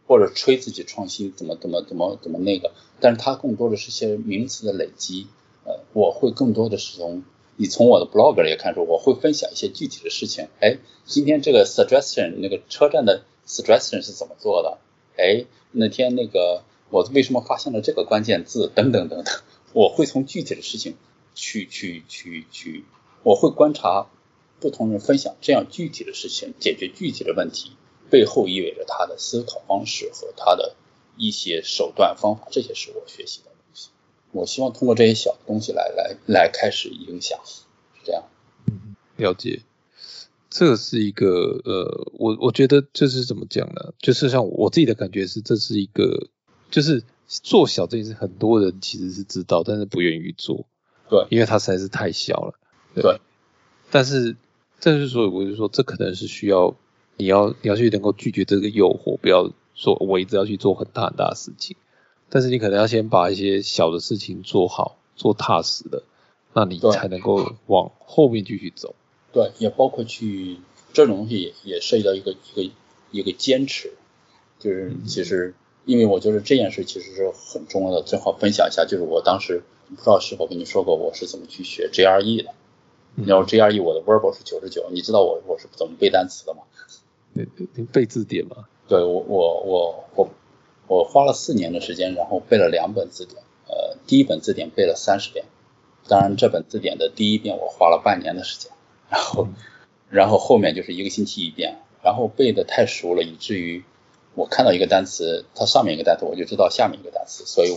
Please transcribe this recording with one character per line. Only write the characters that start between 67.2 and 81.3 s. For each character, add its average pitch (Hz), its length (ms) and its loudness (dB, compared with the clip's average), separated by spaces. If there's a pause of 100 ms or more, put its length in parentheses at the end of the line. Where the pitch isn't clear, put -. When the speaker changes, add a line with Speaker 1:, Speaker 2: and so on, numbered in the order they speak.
Speaker 2:
够 95 340 0 (120)
往 90 320 2
后 - 300 4
面 113 160 -2
继 101 120 -10
续 90 200 -12
走。 - 180 -16
Speaker 1:
对。 - 0 - (400)
对， 110 240 2
也 110 100 -2
包 131 200 2
括 123 160 -8
去， 95 540 -10 (340)
这 151 140 8
种 104 100 0
东 110 120 -8
西 110 140 -4
也， 87 120 -10 (100)
也 90 160 -8
涉 - 160 0
及 107 80 2
到 98 100 2
一 98 60 -6
个， 98 100 -8
一 - 240 -14
个， 98 180 -6 (380)
一 101 120 -6
个 92 100 -6
坚 131 340 0
持。 - 260 -10 (680)
就 104 100 -4
是 92 240 -6 (140)
其 90 160 -6
实， 90 240 -2
Speaker 2:
嗯。 90 60 -18 (320)
Speaker 1:
因 120 120 4
为 113 80 6
我 95 140 2
觉 107 100 0
得 104 100 0
这 120 140 0
件 107 160 2
事 95 140 -8
其 - 160 -12
实 92 160 -16
是 95 140 -2
很 - 360 -14
重 95 160 -4
要 92 80 -2
的， 87 120 0
正 - 180 -4
好 90 120 0
分 101 200 0
享 90 160 2
一 - 20 -8
下， 82 140 2
就 95 120 -2
是 87 60 -4
我 80 180 0
当 92 200 2
时 87 240 -6 (240)
不 95 80 -20
知 - 100 -20
道 101 140 6
是 - 160 -8
否 82 100 -4
跟 87 100 -8
你 85 80 -8
说 95 200 -2
过 87 100 0
我 82 180 -2
是 - 140 -12
怎 - 120 -12